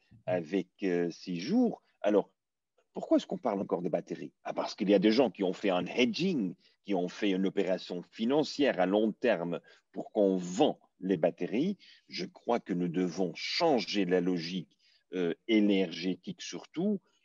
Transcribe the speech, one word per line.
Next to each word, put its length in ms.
avec, 440
euh, 280
six 280
jours. 440
Alors, 320
pourquoi 240
est-ce 80
qu'on 120
parle 220
encore 220
de 60
batteries ? 440
Ah, 80
parce 220
qu'il 160
y 40
a 40
des 140
gens 180
qui 140
ont 80
fait 180
un 160
hedging, 680
qui 100
ont 140
fait 220
une 160
opération 560
financière 760
à 60
long 260
terme 480
pour 180
qu'on 260
vend 440
les 160
batteries. 640
Je 180
crois 340
que 140
nous 140
devons 460
changer 680
la 160
logique, 560
euh, 180
énergétique 920
surtout, 580